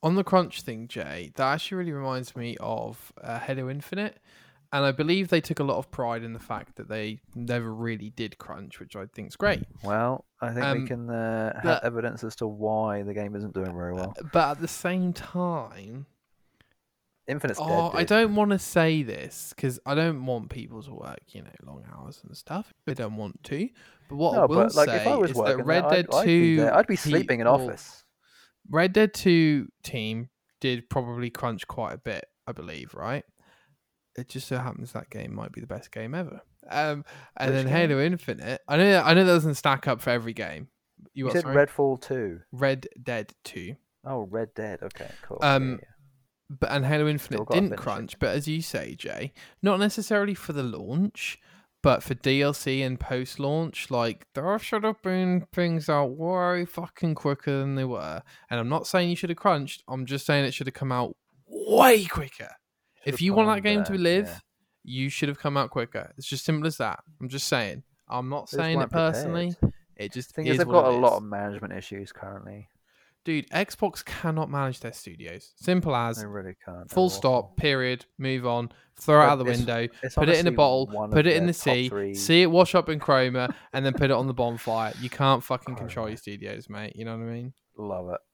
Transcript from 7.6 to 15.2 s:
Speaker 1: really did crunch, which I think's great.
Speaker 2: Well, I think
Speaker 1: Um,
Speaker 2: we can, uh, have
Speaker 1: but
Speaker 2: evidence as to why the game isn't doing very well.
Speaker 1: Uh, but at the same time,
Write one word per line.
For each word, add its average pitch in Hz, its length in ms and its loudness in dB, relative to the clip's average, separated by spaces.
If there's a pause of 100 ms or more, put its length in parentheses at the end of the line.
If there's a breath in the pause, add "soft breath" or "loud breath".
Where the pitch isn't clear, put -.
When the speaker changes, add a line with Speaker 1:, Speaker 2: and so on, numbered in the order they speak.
Speaker 1:
really 110 360 -6
did 110 280 -10
crunch, - 420 -16
which - 160 -18
I 98 100 -10
think's - 320 -14
great. 202 260 0 (200)
Speaker 2:
Well, 117 420 0 (160)
I 117 120 -4
think 123 120 -2
Speaker 1:
Um, 135 160 0
Speaker 2:
we 131 60 -6
can, 120 220 -8
uh, 113 460 -4
have - 80 -12
Speaker 1:
but 165 200 2
Speaker 2:
evidence 117 400 -4
as 110 140 -8
to 117 100 -4
why 107 560 -2
the 101 100 -6
game 104 220 -6
isn't 101 180 -8
doing 92 200 -4
very 87 200 -6
well. 92 260 -6
Speaker 1:
Uh, - 40 -14 (100)
but 156 240 2
at - 20 -16
the 160 80 -6
same 180 460 -2
time, 131 960 -8 (1200)